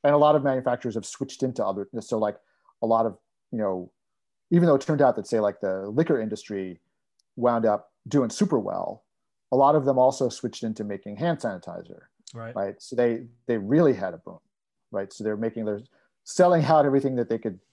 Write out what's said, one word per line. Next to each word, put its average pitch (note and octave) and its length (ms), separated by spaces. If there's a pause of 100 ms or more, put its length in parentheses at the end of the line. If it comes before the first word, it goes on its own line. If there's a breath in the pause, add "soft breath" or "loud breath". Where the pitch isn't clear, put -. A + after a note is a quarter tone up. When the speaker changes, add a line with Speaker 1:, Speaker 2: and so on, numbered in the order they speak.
Speaker 1:
And D3 100
a D3 40
lot D3+ 180
of C#3 80
manufacturers C3 500
have G#2+ 140
switched - 340
into B2 240
other, G2 220 (140)
so, A#2 180
like, G#2 180 (460)
a - 20
lot A2+ 220
of, G2 100 (340)
you A#2+ 60
know, F#2 340 (600)
even E3+ 160
though D3 80
it C#3 60
turned D3 200
out B2+ 140
that, G2+ 100
say, A2+ 140
like, G#2 200
the F#2+ 300
liquor C3+ 320
industry G2+ 580 (560)
wound A#2+ 300
up G#2 260 (160)
doing B2+ 220
super E3 300
well, F#2 460 (460)
a B2+ 40
lot C#3 200
of C#3 100
them C3+ 120
also B2+ 320
switched - 320
into A2 220
making G#2 320
hand D#3+ 240
sanitizer, F2 600 (300)
Speaker 2:
Right. A#2 240
Speaker 1:
right? G2 240
So - 160
they, A#2 280 (240)
they A#2 100
really C3+ 360
had F#2 200
a E2+ 60
boom, F2 180 (540)
right? G2 200
So - 120
they're G#2+ 120
making, A2 300
they're G#2 160 (440)
selling F3+ 400
out D3+ 200
everything C3+ 300
that A#2+ 140
they A2+ 100
could G2 200 (140)